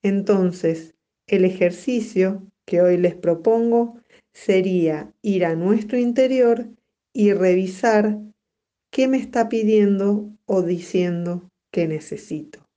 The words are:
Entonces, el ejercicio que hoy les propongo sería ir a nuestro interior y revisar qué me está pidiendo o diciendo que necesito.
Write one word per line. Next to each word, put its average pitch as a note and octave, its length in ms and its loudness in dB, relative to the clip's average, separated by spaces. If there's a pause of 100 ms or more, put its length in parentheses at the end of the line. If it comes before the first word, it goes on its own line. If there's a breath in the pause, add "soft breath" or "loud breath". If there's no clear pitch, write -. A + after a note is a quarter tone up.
Entonces, F#3+ 920 -2 (340)
el F#3 180 2
ejercicio F#3+ 960 -2 (220)
que F3 160 0
hoy F3+ 160 4
les F3 180 0
propongo A#3 840 0 (360 loud breath)
sería F#3 880 0
ir F#3+ 240 0
a E3 100 0
nuestro G#3+ 440 0
interior A#3+ 680 2 (440)
y G3+ 200 2
revisar F#3+ 840 0 (720)
qué C4 180 0
me C4 100 0
está A#3 300 -2
pidiendo G#3 840 0 (140)
o F#3+ 180 0
diciendo F3 880 -4 (200)
que E3+ 160 -2
necesito. - 880 -12